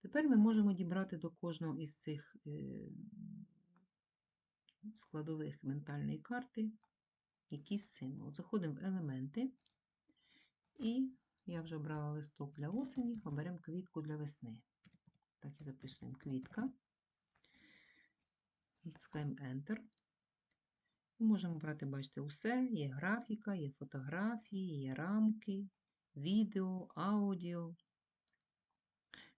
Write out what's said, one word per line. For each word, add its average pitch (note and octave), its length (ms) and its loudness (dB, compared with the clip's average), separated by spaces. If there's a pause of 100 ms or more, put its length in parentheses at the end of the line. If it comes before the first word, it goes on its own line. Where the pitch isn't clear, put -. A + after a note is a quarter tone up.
Тепер D4+ 260 4
ми B3 80 10
можемо G#3+ 360 10
дібрати F#3 440 2
до E3 140 -4
кожного D#3+ 480 -2
із D3+ 200 -6
цих, - 380 -8 (100)
е, C#3+ 420 -6 (2000)
складових D#3 720 -4
ментальної D3 540 -2
карти A3+ 540 -2 (760)
якийсь D#3 400 -2
символ. C#3+ 420 -6
Заходимо F3 420 -2
в - 100 -8
елементи, F3 680 -2 (1300)
і B3+ 320 0 (360)
я E3+ 160 -4
вже D#3+ 140 -6
обрала D3+ 340 -2
листок D3 440 -6
для D3 140 -4
осені, A#3+ 560 -2
оберемо D#3+ 340 -2
квітку E3+ 440 -6
для D3+ 140 -4
весни. C#3+ 420 -6 (800)
Так C#3+ 220 -12
і D3+ 40 -12
записуємо: C3 540 -10
квітка. D3 540 -4 (2000)
Натискаємо D3+ 480 -4
Enter. C#3 460 -4 (1400)
Ми A3+ 80 4
можемо F3 320 4
брати, D3+ 280 -2
бачите, C#3 340 -4
усе. A#3 460 0
Є D#3+ 220 0
графіка, G3+ 680 -2
є D3 160 -2
фотографії, F3 1080 -2
є C3 140 -2
рамки, G3+ 720 4 (480)
відео, F#3 800 2
аудіо. F3 800 2 (1600)